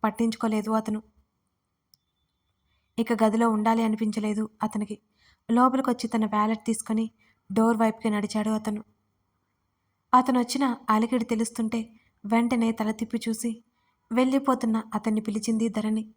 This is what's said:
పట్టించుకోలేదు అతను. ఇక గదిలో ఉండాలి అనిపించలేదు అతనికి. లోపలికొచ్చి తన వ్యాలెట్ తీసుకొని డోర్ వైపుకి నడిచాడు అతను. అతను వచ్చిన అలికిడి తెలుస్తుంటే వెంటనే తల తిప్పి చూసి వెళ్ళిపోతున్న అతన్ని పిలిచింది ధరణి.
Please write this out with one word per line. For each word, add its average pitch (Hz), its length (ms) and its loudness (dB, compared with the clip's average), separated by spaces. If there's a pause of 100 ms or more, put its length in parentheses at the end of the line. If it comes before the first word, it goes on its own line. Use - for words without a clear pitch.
పట్టించుకోలేదు 220 640 -2
అతను. 214 320 -2 (2000)
ఇక 226 260 2
గదిలో 226 260 4
ఉండాలి 226 320 2
అనిపించలేదు 214 680 -2 (120)
అతనికి. 214 360 -6 (520)
లోపలికొచ్చి 247 580 2
తన 214 180 0
వ్యాలెట్ 214 400 0
తీసుకొని 226 440 -2 (420)
డోర్ 220 240 4
వైపుకి 220 340 0
నడిచాడు 208 400 -2
అతను. 214 340 -4 (1300)
అతను 254 260 4
వచ్చిన 247 360 -2 (140)
అలికిడి 226 340 2
తెలుస్తుంటే 226 680 -4 (320)
వెంటనే 226 480 2
తల 220 180 -2
తిప్పి 220 380 -4
చూసి 226 340 -6 (500)
వెళ్ళిపోతున్న 254 720 2 (120)
అతన్ని 214 260 0
పిలిచింది 220 480 -2
ధరణి. 214 480 -2